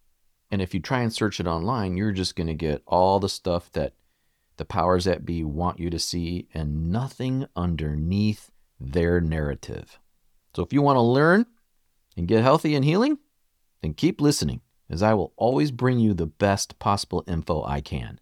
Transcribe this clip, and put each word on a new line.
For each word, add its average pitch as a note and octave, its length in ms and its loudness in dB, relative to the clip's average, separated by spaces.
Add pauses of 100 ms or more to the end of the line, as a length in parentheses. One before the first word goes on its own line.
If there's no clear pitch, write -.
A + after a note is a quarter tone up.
(520)
And F#2+ 100 -2
if F#2 100 -4
you G2 60 -2
try B2+ 220 -2
and A2+ 120 0
search - 280 -2
it F2 80 -4
online, F#2 480 -2
you're G#2 160 0
just F#2 240 -4
gonna E2 180 -4
get D2+ 320 -4
all F#2 320 4
the F#2+ 100 0
stuff - 440 -4
that D2+ 220 -4 (600)
the - 80 -10
powers F2+ 420 0
that F2+ 200 -2
be E2+ 160 -4
want D#2+ 380 -4
you E2+ 100 -4
to E2 80 -4
see F2 560 -6
and D#2+ 380 -2
nothing C3 540 -4 (100)
underneath F2 960 -2 (260)
their E2+ 420 0
narrative. D2+ 760 -4 (560)
So F#2 80 -4
if E2+ 100 -6
you C#3 100 2
wanna C#3 200 4
learn D#3 420 4 (720)
and F2 120 -2
get A2+ 160 4
healthy D3+ 320 4
and C3+ 80 2
healing, A3+ 340 2 (640)
then D2+ 120 -4
keep - 260 0
listening, D#2 400 0 (280)
as E2 140 -4
I A2 120 4
will F#2 220 -2
always C#3 360 2
bring B2 260 2
you A2 160 4
the E2 120 0
best - 520 0
possible G2 480 -2
info E2 380 -2
I C#2+ 160 -4
can. C2 420 -10